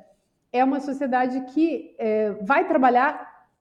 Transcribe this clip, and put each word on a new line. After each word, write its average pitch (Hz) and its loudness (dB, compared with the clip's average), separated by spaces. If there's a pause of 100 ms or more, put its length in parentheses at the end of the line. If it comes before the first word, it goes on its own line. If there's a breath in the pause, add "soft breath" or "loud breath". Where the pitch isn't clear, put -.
(520)
é 247 2
uma 277 0
sociedade 262 -2 (120)
que, 311 -2
eh, 214 -2
vai 294 0
trabalhar 262 0 (120)